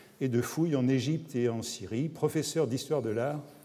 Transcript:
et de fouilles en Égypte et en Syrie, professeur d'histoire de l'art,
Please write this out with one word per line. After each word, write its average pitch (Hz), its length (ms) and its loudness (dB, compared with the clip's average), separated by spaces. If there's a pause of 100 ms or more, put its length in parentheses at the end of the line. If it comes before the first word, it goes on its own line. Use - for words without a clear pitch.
(220)
et 135 80 0
de 117 120 4
fouilles 156 360 0
en 123 100 4
Égypte 135 480 0
et 120 140 4
en 113 120 -2
Syrie, 117 460 -4
professeur 156 600 0
d'histoire 131 360 -2
de 117 60 -2
l'art, 135 340 -2 (220)